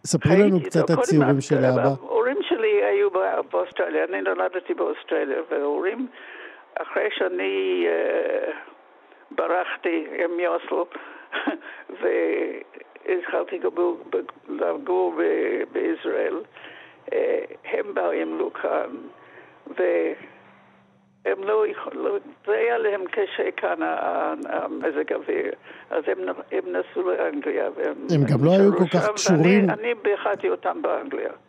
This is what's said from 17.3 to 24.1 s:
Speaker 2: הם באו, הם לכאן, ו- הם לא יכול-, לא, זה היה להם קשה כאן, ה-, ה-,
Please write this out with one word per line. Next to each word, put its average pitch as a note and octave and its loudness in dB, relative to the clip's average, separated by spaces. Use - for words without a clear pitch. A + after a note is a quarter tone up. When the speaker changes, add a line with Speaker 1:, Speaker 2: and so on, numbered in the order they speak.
Speaker 2:
הם G#3 -4
באו, F3 0
הם D#3+ -4
לכאן, - -2
ו- E3+ 0
הם F#3+ -4
לא G#3+ 2
יכול-, - -8
לא, G3+ -2
זה G3+ 2
היה A#3 2
להם G3+ 0
קשה G3+ -2
כאן, F3 -2
ה-, D#3+ -2
ה-, D#3+ -2